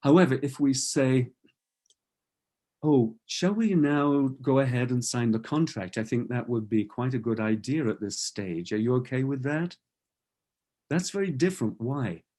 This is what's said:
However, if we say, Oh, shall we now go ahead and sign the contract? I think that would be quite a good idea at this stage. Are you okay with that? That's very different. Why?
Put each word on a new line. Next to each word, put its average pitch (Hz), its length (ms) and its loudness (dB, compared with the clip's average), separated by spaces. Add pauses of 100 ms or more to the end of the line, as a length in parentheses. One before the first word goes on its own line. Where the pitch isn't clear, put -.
However, 139 400 6
if 139 180 -6
we 139 140 2
say, 131 580 2 (1500)
Oh, 135 340 4 (100)
shall - 260 -2
we 214 240 0
now 143 540 2 (120)
go 131 180 2
ahead 123 320 0
and 123 120 0
sign 120 280 0
the 110 80 2
contract? 123 580 -4
I 113 80 -2
think 117 240 -2
that 120 180 -4
would 113 220 -4
be 107 160 2
quite 127 280 -6
a 127 60 -2
good 110 220 -2
idea 110 460 -2
at 107 120 -2
this 101 220 -8
stage. 87 500 -6
Are 107 60 -2
you 117 180 0
okay 127 300 -2
with 135 180 -4
that? 156 320 -4 (1120)
That's 175 200 -2
very 196 200 -2
different. 139 520 -2
Why? 113 420 -6 (160)